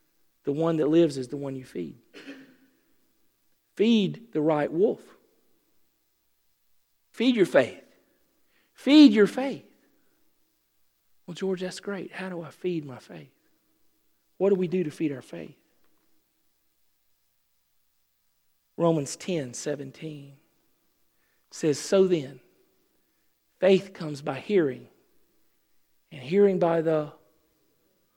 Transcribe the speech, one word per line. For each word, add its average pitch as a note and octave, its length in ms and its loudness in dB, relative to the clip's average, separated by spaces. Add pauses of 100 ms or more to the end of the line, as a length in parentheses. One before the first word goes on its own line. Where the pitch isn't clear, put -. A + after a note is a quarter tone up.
(440)
The C#3+ 100 -4
one E3 240 -2
that D3+ 100 0
lives D#3 300 2
is B2+ 100 -8
the C#3+ 100 -12
one C#3 180 -10
you C3 100 -16
feed." - 320 -12 (1800)
Feed G3+ 560 0
the D3+ 100 -2
right D3 300 0
wolf. F#3+ 300 0 (2250)
Feed A#3+ 220 0
your F3+ 80 4
faith. - 360 0 (920)
Feed C#4 400 8
your G#3 120 6
faith. B3+ 380 -6 (1600)
"Well, F3+ 80 -14
George, F#3+ 280 -6
that's F3+ 180 -10
great. G3+ 320 -10
How F#3 160 -12
do F3 140 -12
I D3+ 80 -14
feed E3+ 340 -8
my C3 160 -16
faith? - 320 -20 (1040)
What G3 140 0
do G3+ 60 4
we F3+ 120 -2
do F3+ 160 -2
to D3 80 -6
feed D3 220 -4
our B2+ 80 -14
faith?" - 340 -18 (3250)
Romans D#3+ 400 0
ten C#3+ 380 -8
seventeen C#3+ 840 -12 (1160)
says, D3 280 -2
"So F#3+ 260 2
then, C#3+ 360 -4 (1160)
faith F#3+ 340 2
comes D3+ 280 -12
by C#3+ 200 -8
hearing, D3 480 -2 (1200)
and D3 100 -18
hearing F#3+ 380 2
by E3 220 2
the D#3 320 -2 (1040)